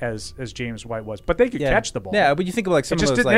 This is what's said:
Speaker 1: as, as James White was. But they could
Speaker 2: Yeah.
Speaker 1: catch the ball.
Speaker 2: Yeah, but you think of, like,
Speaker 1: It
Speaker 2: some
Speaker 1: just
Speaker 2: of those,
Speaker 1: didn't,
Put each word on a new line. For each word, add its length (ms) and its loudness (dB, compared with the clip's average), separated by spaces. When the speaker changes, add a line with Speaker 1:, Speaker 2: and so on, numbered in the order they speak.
Speaker 1:
as, 360 -8
as 140 -10
James 320 -10
White 220 -8
was. 160 -10
But 160 0
they 100 4
could 140 -6
Speaker 2:
Yeah. 80 2
Speaker 1:
catch 240 0
the 60 -4
ball. 140 -8
Speaker 2:
Yeah, 200 4
but 100 0
you 80 -4
think 140 -2
of, 80 2
like, 100 4
Speaker 1:
It 40 -10
Speaker 2:
some 100 0
Speaker 1:
just 140 2
Speaker 2:
of 40 2
those, 80 2
Speaker 1:
didn't, 140 4